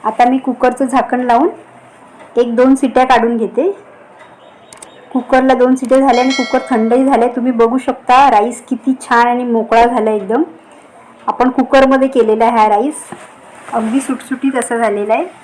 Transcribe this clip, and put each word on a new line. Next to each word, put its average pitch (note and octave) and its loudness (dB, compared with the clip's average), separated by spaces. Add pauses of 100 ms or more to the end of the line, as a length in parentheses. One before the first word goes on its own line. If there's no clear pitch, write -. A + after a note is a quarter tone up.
आता A#3+ 0
मी C4 0
कुकरचं B3+ -2
झाकण B3 -2
लावून B3+ 0 (880)
एक A#3+ -2
दोन C4 4
शिट्या B3+ 0
काढून A#3 0
घेते. B3+ -2 (1400)
कुकरला C4 0
दोन B3+ 2
शिट्या C4 0
झाल्या B3+ 2
आणि C4 0
कुकर C4 -2 (100)
थंडही B3 0
झाले. B3 2
तुम्ही B3 -4
बघू A#3 0
शकता C4 2
राईस A#3 0
किती C4 -4
छान A#3+ 0
आणि B3 -2
मोकळा A3+ 2
झाला A3 0
एकदम. G#3+ -2 (840)
आपण B3+ -2
कुकरमध्ये C4 2
केलेला A3+ 0
आहे A#3+ 0
हा G#3+ 4
राईस, A#3+ -2 (760)
अगदी A3+ -2
सुटसुटीत C4+ -6
असा A#3+ -4
झालेला G#3 -2
आहे. D4 -2 (180)